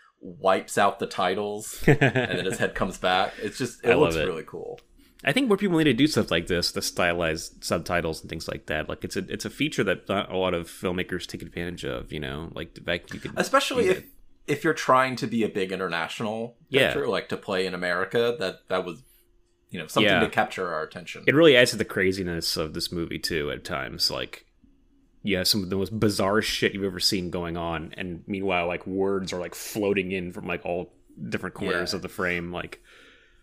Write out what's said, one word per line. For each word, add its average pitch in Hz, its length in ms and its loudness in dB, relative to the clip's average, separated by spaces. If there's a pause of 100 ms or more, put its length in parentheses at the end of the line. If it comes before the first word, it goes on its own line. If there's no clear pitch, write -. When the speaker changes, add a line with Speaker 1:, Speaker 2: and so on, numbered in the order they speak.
(200)
Speaker 1:
wipes 90 580 0
out 101 220 4
the 95 80 -4
titles, 104 760 -2
Speaker 2:
<laughs> - 40 6
Speaker 1:
and 147 120 8
then 113 460 2
his 95 120 -2
head 95 180 -2
comes 95 220 -4
back. 92 440 2
It's 104 160 -6
just, - 280 -6
it 120 60 6
Speaker 2:
I - 20 8
love - 80 6
Speaker 1:
looks 82 160 4
Speaker 2:
it. 76 80 2
Speaker 1:
really 80 200 -4
cool. - 360 -12 (440)
Speaker 2:
I 143 60 2
think 262 160 2
more 202 80 6
people 185 220 2
need 160 80 6
to 139 80 6
do 135 140 4
stuff 110 240 2
like 85 160 0
this, 87 260 0
the 98 80 -4
stylized 85 800 -2
subtitles 85 560 -2
and - 100 -14
things 80 200 -8
like - 160 -8
that. 78 240 -4
Like, 80 160 -8
it's - 100 -6
a, 101 40 -2 (120)
it's 107 140 -6
a 104 40 -6
feature 127 360 -2
that 90 240 -2
not 101 200 -2
a 92 60 -6
lot 92 180 2
of 85 140 -2
filmmakers 90 580 -4
take - 160 -10
advantage 85 440 -8
of, 64 260 -6
you 78 80 -6
know? 73 340 -8
Like, 82 200 -10
the - 80 -16
fact - 320 -6
you - 80 -10
can - 160 -8
Speaker 1:
Especially 269 480 2
Speaker 2:
do 185 60 4
Speaker 1:
if, 185 60 2
Speaker 2:
that. - 80 -14 (420)
Speaker 1:
if 147 180 -2
you're 156 80 4
trying 127 440 4
to 131 100 -2
be 113 180 2
a - 40 2
big 95 220 -2
international 95 880 -4 (100)
Speaker 2:
Yeah. 131 200 4
Speaker 1:
picture, 139 200 0
like, 95 220 -2
to - 80 -4
play 95 280 -2
in 90 80 -4
America, 95 640 0
that, 92 300 -6
that 92 160 0
was, 90 180 -8 (680)
you 90 100 -8
know, 78 80 -10
something 104 240 4
Speaker 2:
Yeah. 90 80 6
Speaker 1:
to 104 100 4
capture 95 440 0
our 78 100 -2
attention. 82 420 -12
Speaker 2:
It 127 100 6
really 151 200 10
adds 123 160 8
to 110 60 -4
the 104 80 0
craziness 92 720 0
of 80 160 -4
this 87 180 -6
movie, 82 280 -4
too, 73 300 -2
at 65 140 -8
times. 67 480 -4
Like, 64 340 -8 (760)
you 95 160 0
have 90 100 0
some 104 160 2
of 87 60 -6
the 98 80 0
most 98 200 -2
bizarre 104 440 4
shit - 320 0
you've 98 100 -4
ever 90 160 -2
seen 90 300 0
going 85 260 -4
on, 82 400 -4
and 87 320 -8
meanwhile, 95 400 0
like, 87 180 -4
words 95 460 0
are, 90 80 -4
like, 87 160 -8
floating 98 560 0
in 90 220 -4
from, 98 140 -10
like, 87 180 -4
all 87 260 -4 (380)
different 92 260 -6
corners 87 380 -2
Speaker 1:
Yeah. - 20 -2
Speaker 2:
of 90 60 -4
the 90 80 -8
frame, 87 420 -2
like 87 300 -10 (600)